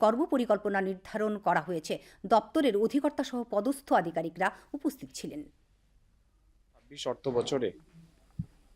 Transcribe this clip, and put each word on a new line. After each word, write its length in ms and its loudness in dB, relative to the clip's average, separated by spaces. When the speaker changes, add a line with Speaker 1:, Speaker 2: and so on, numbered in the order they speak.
Speaker 1:
কর্মপরিকল্পনা 760 2
নির্ধারণ 440 -4
করা 220 4
হয়েছে। 260 -4
দপ্তরের 420 4
অধিকর্তা 440 0
সহ 120 -6
পদস্থ 340 -2
আধিকারিকরা 480 -2
উপস্থিত 320 -6
ছিলেন। 220 -10
Speaker 2:
ছাব্বিশ 300 -16
অর্থ 120 -12
বছরে 320 0